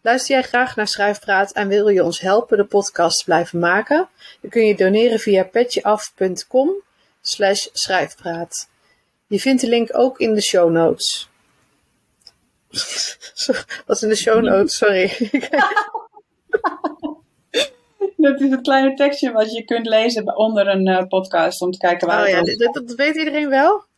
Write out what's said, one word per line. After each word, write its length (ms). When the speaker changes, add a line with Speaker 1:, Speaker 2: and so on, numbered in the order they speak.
Speaker 1:
Luister 340
jij 100
graag 320
naar 120
Schrijfpraat 640
en 160
wil 200
je 160
ons 160
helpen 360
de 80
podcast 540
te 60
blijven 340
maken? 500
Dan 100
kun 160
je 80
doneren 440
via 260
petje 380
af 320
punt 320
com 240
slash 520
schrijfpraat. 960
Je 140
vindt 200
de 80
link 240
ook 260
in 160
de 60
show 300
notes. 580
<laughs> 1160
Wat 160
in 60
de 80
show 260
notes? 340
Sorry. 540
<laughs> 0
Speaker 2:
Dat 240
is 100
het 100
kleine 340
tekstje 380
wat 200
je 120
kunt 220
lezen 500
onder 320
een, 180
eh, 200
podcast 540
om 100
te 80
kijken 280
waar 120
Speaker 1:
Oh 60
Speaker 2:
het 80
Speaker 1:
ja, 80
Speaker 2:
over 180
Speaker 1:
dat, 160
dat 200
weet 220
iedereen 320
wel? 360